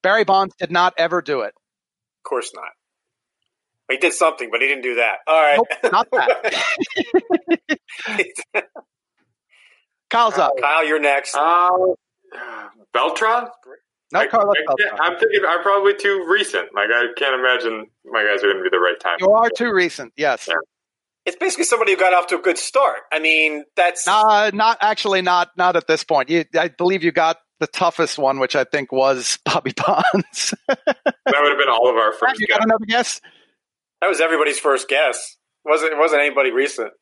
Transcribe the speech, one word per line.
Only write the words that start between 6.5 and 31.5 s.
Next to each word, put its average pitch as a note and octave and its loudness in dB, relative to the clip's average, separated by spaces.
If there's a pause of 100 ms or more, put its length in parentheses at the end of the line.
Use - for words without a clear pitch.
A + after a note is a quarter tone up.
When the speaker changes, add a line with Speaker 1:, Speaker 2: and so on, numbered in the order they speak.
Speaker 2:
<laughs> - -6 (1400)
Speaker 1:
Kyle's A3+ 0
up. C#3+ 2
Speaker 2:
Kyle, D#3 2
you're D3+ 0
next. C#3 0
Speaker 3:
Uh, E3+ 2 (1200)
Beltran? A3+ 0 (680)
Speaker 1:
No, F3+ 2
Speaker 3:
I, - 0
Speaker 1:
Carlos G#3 2
Speaker 3:
I - 2
can't, D#3 0
Speaker 1:
Beltran. E3+ -2
Speaker 3:
I'm F3 -2
thinking G#3 2
I'm F3 0
probably G3+ 2
too G3 -2
recent. F#3+ -2
Like, G2+ 0
I A#2+ 2 (100)
can't C3+ -2
imagine A#2 -2 (180)
my A2 -2
guys G#2 0
are G2+ 2
gonna F#2+ -4
be F#2 0
the F#2 2
right F2 0
time. F2 -2
Speaker 1:
You F#3 4
are A3+ 4
too A#3 -4
recent, E3 -2
yes. C#3 -2
Speaker 3:
Yeah. E2+ -2 (720)
Speaker 2:
It's - -6
basically F4 -2
somebody A3+ 0
who F#3 0
got F#3 4
off F3 2
to F#3 -4
a - -4
good F3 0
start. B3+ 0 (120)
I D#3 -4
mean, D#3 0 (120)
that's F3 0
Speaker 1:
Uh, G#3+ 4
not, A3 2
actually G3+ 0
not, F3+ 2
not F3+ 2
at E3 0
this D#3+ 2
point. C#3 0
You, E3 0 (120)
I E3+ 2
believe F3 -2
you E3+ 2
got E3 0 (200)
the D#3+ -2
toughest E3 -2
one, C3+ 2
which C3 -2
I C3+ 2
think C#3 -4
was C3 0
<laughs> - -10
Bobby - -2
Bonds. - -2
<laughs> - -20
Speaker 3:
That - -2
would D3 4
have C#3 -2